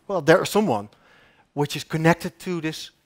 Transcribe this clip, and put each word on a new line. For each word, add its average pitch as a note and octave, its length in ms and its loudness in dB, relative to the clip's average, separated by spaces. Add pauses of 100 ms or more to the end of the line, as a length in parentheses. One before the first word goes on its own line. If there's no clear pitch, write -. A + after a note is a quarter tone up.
well, F#3+ 140 -4
there's D#3+ 280 4
someone A2+ 400 0 (640)
which C#3+ 220 -4
is D3 80 -10
connected E3 560 0
to F3 220 -6
this D#3 300 -8 (140)